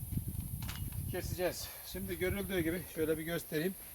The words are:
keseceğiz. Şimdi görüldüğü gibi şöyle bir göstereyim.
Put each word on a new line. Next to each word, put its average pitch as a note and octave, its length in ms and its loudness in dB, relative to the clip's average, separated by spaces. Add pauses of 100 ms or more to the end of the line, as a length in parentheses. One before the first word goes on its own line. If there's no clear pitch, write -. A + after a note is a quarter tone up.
(1120)
keseceğiz. E3+ 580 0 (240)
Şimdi F#3 260 -2
görüldüğü F#3 420 2
gibi E3 220 4 (120)
şöyle D#3 240 4
bir D#3+ 40 -2
göstereyim. E3 520 2 (200)